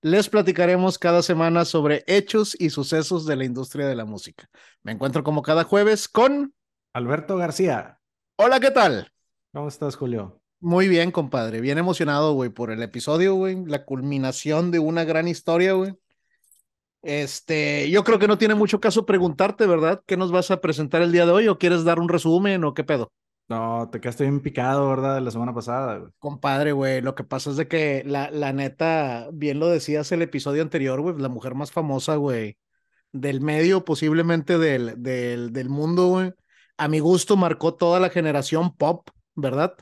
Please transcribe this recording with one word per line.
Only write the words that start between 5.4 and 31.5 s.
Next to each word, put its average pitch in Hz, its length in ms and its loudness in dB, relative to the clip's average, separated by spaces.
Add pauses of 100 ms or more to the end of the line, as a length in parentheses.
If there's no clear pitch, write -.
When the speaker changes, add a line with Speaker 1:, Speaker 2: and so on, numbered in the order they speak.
Speaker 1:
cada 156 240 2
jueves 208 440 2
con 277 440 2 (400)
Speaker 2:
Alberto 151 460 -4
García. 165 640 -2 (360)
Speaker 1:
Hola, 247 240 4
¿qué 269 100 4
tal? 165 400 2 (440)
Speaker 2:
¿Cómo 147 140 -8
estás, 139 280 -8
Julio? 113 460 -6 (180)
Speaker 1:
Muy 180 280 2
bien, 170 240 2
compadre. 117 500 -4
Bien 143 160 0
emocionado, 156 560 0
güey, 127 160 -2
por 117 200 -8
el 113 120 -6
episodio, 156 520 0
güey. 185 300 -4
La 147 220 -6
culminación 139 840 -2
de 170 80 2
una 165 260 0
gran 160 220 0
historia, 175 460 0
güey. 190 220 -2 (1080)
Este, 147 880 -2
yo 185 160 4
creo 226 140 4
que 202 100 4
no 208 80 4
tiene 214 180 4
mucho 208 240 2
caso 214 280 2
preguntarte, 190 600 2
¿verdad? 170 380 2
¿Qué 180 140 -2
nos 185 120 -2
vas 180 200 0
a 185 100 0
presentar 156 400 -2
el 170 120 2
día 175 120 6
de 170 80 6
hoy? 214 160 4
¿O 190 80 2
quieres 175 260 2
dar 170 160 2
un 170 120 0
resumen 175 520 2
o 143 120 -2
qué 151 100 -4
pedo? 135 260 -2 (380)
Speaker 2:
No, 113 420 -4
te 117 120 -10
quedaste 123 220 -4
bien 139 160 0
picado, 139 460 0
¿verdad? 135 280 0
De 135 80 -2
la 123 80 -4
semana 117 240 -6
pasada, 120 420 -6
güey. 90 220 -16
Speaker 1:
Compadre, 143 540 -2
güey, 135 280 -2
lo 131 140 -4
que - 100 -10
pasa 135 240 -8
es 139 80 -6
de 147 120 -4
que 147 360 -2
la, 139 260 -4
la 147 220 -4
neta, 139 800 -2
bien 147 280 -4
lo 160 80 2
decías 151 440 -2
el 170 80 0
episodio 147 400 -2
anterior, 139 400 -2
güey, 165 160 -4
la 135 140 -4
mujer 123 240 -10